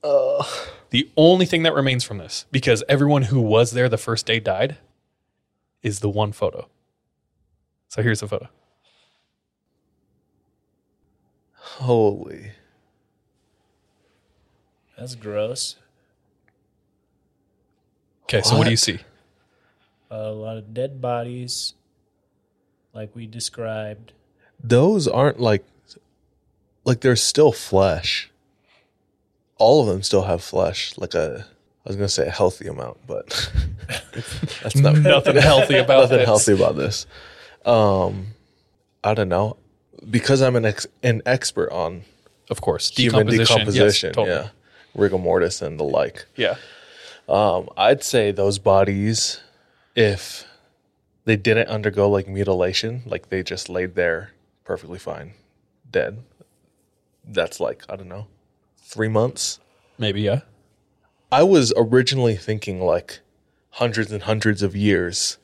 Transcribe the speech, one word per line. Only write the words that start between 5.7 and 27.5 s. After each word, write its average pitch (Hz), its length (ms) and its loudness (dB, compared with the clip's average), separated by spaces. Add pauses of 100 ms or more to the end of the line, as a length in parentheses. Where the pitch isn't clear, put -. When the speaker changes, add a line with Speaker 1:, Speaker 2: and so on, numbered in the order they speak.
Speaker 2:
is 104 180 -6
the 104 80 -4
one 104 240 -2
photo. - 360 -6 (1200)
So - 140 -6
here's 110 180 -2
the 104 80 -12
photo. - 200 -10 (3000)
Speaker 1:
Holy. 110 1000 -2 (2500)
Speaker 3:
That's 123 160 -16
gross. 107 640 -6 (2500)
Speaker 2:
Okay, 104 180 -2
so 127 140 2
what 147 80 4
do 113 60 2
you 113 40 0
Speaker 1:
What? 110 60 -2
Speaker 2:
see? - 180 -2 (1120)
Speaker 3:
A 107 200 -10
lot 110 260 -12
of 107 160 -18
dead 131 280 -8
bodies, 123 760 -6 (1200)
like 110 200 -16
we 117 120 -14
described. 110 840 -10 (500)
Speaker 1:
Those 143 440 4
aren't, 135 320 2
like, 110 260 0 (1200)
like, 127 160 0
there's 127 220 4
still 147 300 4